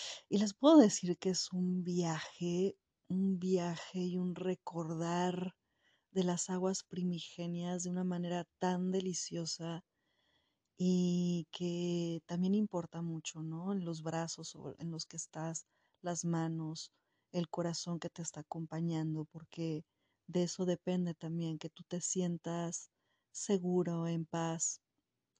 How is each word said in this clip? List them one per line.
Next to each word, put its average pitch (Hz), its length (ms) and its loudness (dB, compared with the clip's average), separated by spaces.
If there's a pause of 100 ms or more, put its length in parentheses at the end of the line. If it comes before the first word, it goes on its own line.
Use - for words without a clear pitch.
(280)
Y 202 100 4
les 202 160 2
puedo 311 240 10
decir 185 400 8
que 190 120 0
es - 220 -2
un 180 320 0
viaje, 175 920 0 (320)
un 190 300 2
viaje 175 640 0
y 180 180 -2
un 180 160 -2
recordar 175 1200 -2 (560)
de 185 140 2
las 175 260 0
aguas 185 340 0
primigenias 175 1000 -4
de 180 80 -4
una 180 140 0
manera 175 420 -2 (120)
tan 185 340 2
deliciosa 170 920 -4 (920)
y 175 760 2
que 175 760 -2
también 185 280 2
importa 175 480 0
mucho, 160 400 -6
¿no? 165 300 -4
En 190 120 -2
los 165 180 -4
brazos 165 520 -4
o - 240 -10
en 170 120 -6
los 160 160 -6
que 170 100 -14
estás, 160 500 -8 (360)
las 175 220 -4
manos, 165 680 -2 (400)
el 175 160 -2
corazón 170 520 -4
que 170 100 -6
te 170 120 -12
está 156 180 -8
acompañando, 160 840 -2
porque 160 580 -8 (420)
de 175 180 2
eso 180 220 -2
depende 180 480 0
también, 165 440 -4
que 165 120 -8
tú - 140 -20
te 175 160 -4
sientas 170 880 -2 (420)
seguro, 175 760 2
en 165 180 0
paz, 165 560 -2 (600)